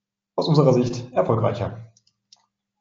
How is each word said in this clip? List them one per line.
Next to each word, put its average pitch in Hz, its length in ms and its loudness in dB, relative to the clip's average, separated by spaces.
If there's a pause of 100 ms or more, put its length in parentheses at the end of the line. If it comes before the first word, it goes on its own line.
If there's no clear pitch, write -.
(360)
aus 185 100 -2
unserer 143 260 4
Sicht - 400 -2
erfolgreicher. 110 640 -2 (1040)